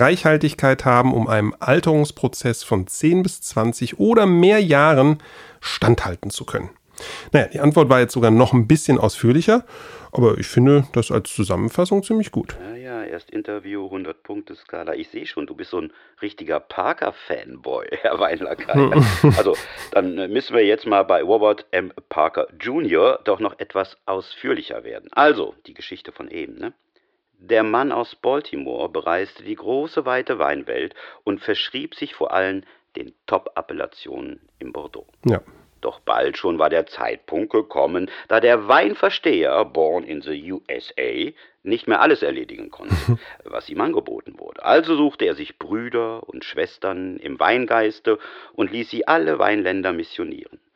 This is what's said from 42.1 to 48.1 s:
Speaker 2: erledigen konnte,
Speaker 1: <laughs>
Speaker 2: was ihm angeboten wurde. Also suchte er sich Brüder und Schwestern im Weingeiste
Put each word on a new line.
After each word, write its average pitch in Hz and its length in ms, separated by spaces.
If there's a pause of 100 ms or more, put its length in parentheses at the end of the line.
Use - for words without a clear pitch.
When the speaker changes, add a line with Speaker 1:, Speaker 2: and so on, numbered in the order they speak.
Speaker 2:
erledigen 62 480
konnte, 90 240
Speaker 1:
<laughs> - 480
Speaker 2:
was - 240
ihm 80 120
angeboten - 600
wurde. - 240
Also 160 320
suchte 143 280
er 82 120
sich 73 240
Brüder 113 680
und - 160
Schwestern 92 760
im - 200
Weingeiste 110 800 (360)